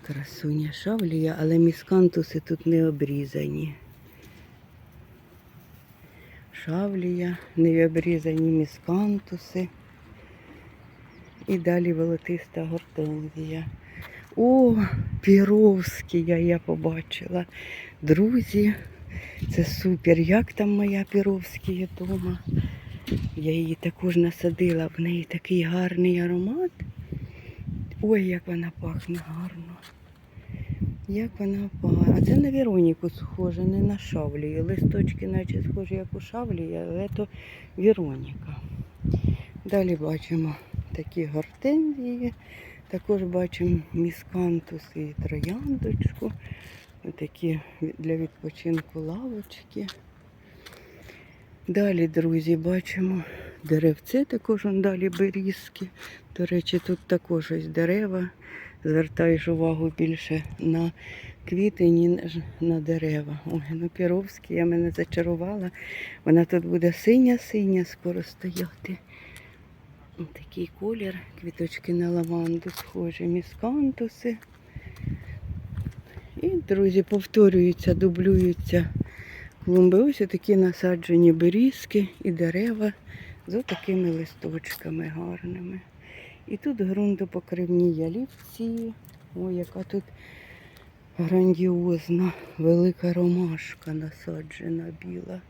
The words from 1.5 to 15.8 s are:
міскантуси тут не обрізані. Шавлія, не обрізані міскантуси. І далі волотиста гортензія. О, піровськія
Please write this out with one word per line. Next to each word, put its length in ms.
міскантуси 800
тут 260
не 220
обрізані. 840
Шавлія, 840
не 300
обрізані 640
міскантуси. 1160
І 120
далі 340
волотиста 720
гортензія. 1040
О, 400
піровськія 1200